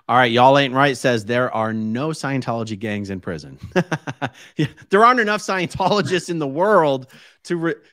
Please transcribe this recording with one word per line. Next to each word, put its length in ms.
All 80
right. 160
Y'all 260
Ain't 160
Right 220
says 280
there 300
are 180
no 360
Scientology 720
gangs 320
in 100
prison. 380
<laughs> 20
Yeah, 100
there 140
aren't 160
enough 220
Scientologists 880
in 80
the 100
world 600
to 120
re-, 180